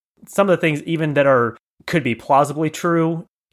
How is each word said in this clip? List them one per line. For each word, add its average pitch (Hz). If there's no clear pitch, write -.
some 202
of 170
the -
things 151
even 160
that 139
are, 120
could 160
be 120
plausibly 143
true. 165